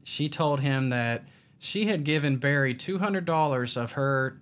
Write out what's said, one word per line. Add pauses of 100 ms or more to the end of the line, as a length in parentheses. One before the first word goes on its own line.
She
told
him
that (360)
she
had
given
Barry
two
hundred
dollars
of
her